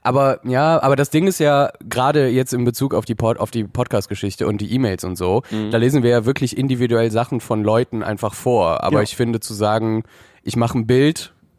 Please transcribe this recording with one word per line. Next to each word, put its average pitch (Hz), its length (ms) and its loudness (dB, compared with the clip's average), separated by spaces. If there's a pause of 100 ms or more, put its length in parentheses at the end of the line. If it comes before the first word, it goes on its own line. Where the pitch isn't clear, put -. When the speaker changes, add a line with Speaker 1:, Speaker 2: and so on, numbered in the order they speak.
Speaker 1:
Aber, 135 420 2
ja, 147 360 2
aber 135 140 4
das 139 140 0
Ding 156 180 2
ist 190 120 -2
ja, 143 320 4 (180)
gerade 131 400 2
jetzt 127 240 0
in 123 120 0
Bezug 131 280 0
auf - 120 -2
die 113 100 -4
Pod-, 113 240 0
auf 107 120 -2
die 113 120 -4
Podcast-Geschichte 101 840 -4
und 101 140 -2
die 104 120 -4
E-Mails 117 300 0
und 90 140 -6
so, 90 240 0 (100)
Speaker 2:
Mhm. 110 200 -4
Speaker 1:
da 117 80 0
lesen 131 240 2
wir 120 80 4
ja 117 140 2
wirklich 135 320 -2
individuell 117 540 0
Sachen 117 300 -2
von 107 220 -2
Leuten 110 400 0
einfach 104 320 -4
vor. 101 480 0
Aber 98 140 0
Speaker 2:
Ja. 104 60 2
Speaker 1:
ich - 120 -8
finde 113 240 -2
zu - 140 -10
sagen, 110 500 0 (400)
ich - 120 -6
mache 117 220 0
ein 113 100 -2
Bild 135 460 2 (260)